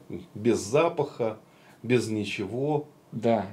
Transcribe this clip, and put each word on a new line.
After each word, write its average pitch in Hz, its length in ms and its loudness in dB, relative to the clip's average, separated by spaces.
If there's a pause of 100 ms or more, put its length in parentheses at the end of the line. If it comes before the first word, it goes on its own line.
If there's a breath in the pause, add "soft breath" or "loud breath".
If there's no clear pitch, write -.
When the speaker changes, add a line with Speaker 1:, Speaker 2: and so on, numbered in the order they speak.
(340)
Speaker 1:
без 107 240 2
запаха, 123 800 0 (440 soft breath)
без 113 260 2
ничего. 113 800 -2 (240)
Speaker 2:
Да. 113 400 2